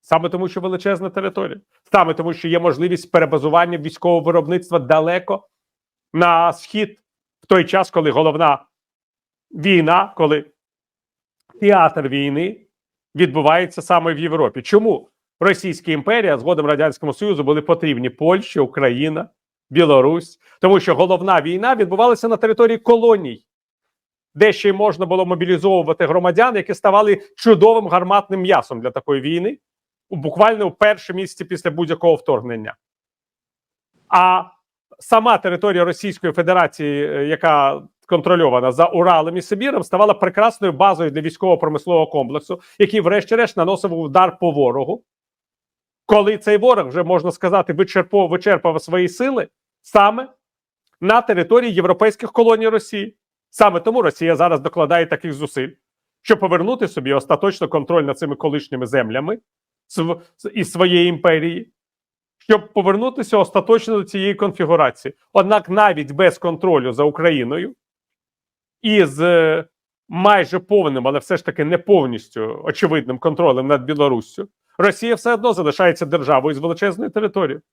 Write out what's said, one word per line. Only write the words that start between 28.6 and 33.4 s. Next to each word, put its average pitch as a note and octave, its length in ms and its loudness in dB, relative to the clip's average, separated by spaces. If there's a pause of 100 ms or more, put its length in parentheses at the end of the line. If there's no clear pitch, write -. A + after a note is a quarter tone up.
для B2 100 -6
такої C#3 300 -4
війни, E3+ 380 -6 (500)
у, F#3 80 -10
буквально G3+ 500 0
у E3+ 40 -2
перші G#3 420 0
місяці F#3 320 -10
після F3 260 -6
будь-якого E3 440 0
вторгнення. A#2 600 -6 (1300)